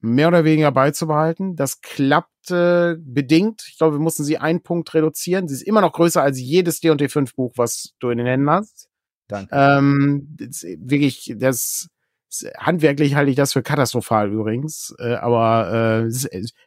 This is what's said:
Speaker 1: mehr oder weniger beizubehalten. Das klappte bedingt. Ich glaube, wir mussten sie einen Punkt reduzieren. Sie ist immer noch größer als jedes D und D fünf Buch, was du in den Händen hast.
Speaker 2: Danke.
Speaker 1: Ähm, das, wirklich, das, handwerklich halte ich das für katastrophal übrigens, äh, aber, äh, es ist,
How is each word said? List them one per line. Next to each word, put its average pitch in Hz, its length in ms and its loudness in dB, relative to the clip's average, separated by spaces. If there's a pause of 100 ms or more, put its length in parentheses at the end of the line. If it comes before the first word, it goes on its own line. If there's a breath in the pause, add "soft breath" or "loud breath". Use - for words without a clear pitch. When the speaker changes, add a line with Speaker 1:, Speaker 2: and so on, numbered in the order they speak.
Speaker 1:
mehr 127 280 4
oder 170 160 4
weniger 156 280 4
beizubehalten. 156 840 0
Das 139 240 -4
klappte 175 1200 0
bedingt. 156 680 0
Ich - 100 -16
glaube, 160 180 2
wir 143 40 -2
mussten 156 240 -2
sie 147 140 -2
einen 165 240 -2
Punkt 170 320 -6
reduzieren. 160 540 -2
Sie 139 60 -8
ist - 80 -8
immer 214 180 2
noch 175 120 2
größer 170 300 2
als 135 180 0
jedes 160 400 0
D 165 100 2
und 147 100 2
D 143 80 0
fünf 139 260 -2
Buch, 127 220 -6
was - 420 -4
du 123 120 -4
in 120 80 -2
den 120 80 -2
Händen 135 240 0
hast. 190 380 -4 (400)
Speaker 2:
Danke. 98 240 -10
Speaker 1:
Ähm, 139 760 4 (100)
das, 120 260 -14 (140)
wirklich, 131 600 -2
das, - 500 -2 (680)
handwerklich 151 560 0
halte 143 160 2
ich 127 60 0
das 139 180 0
für 131 80 0
katastrophal 117 680 0
übrigens, 110 680 -6
äh, 120 160 -4
aber, 113 580 2
äh, 113 340 0
es 123 180 -6
ist, 98 300 -10 (120)